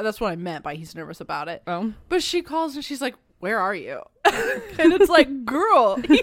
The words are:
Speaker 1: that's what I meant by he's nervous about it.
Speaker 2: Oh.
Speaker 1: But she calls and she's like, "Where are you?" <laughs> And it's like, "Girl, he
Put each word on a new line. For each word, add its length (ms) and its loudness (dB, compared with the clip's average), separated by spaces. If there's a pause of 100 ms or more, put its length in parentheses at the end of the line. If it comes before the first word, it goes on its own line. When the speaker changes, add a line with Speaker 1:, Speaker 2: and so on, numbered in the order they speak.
Speaker 1:
that's 180 -4
what 120 -2
I 40 -8
meant 260 -8
by 120 -8
he's 200 -14
nervous 260 -12
about 280 -8
it. 180 -12
Speaker 2:
Oh. 280 -4 (140)
Speaker 1:
But 140 0
she 200 -2
calls 340 -4
and 80 -10
she's 160 -10
like, 140 -4 (240)
"Where 200 -4
are 160 0
you?" 280 -10 (120)
<laughs> 100 -18
And 680 2
it's 180 6
like, 360 4
"Girl, 500 4
he 260 4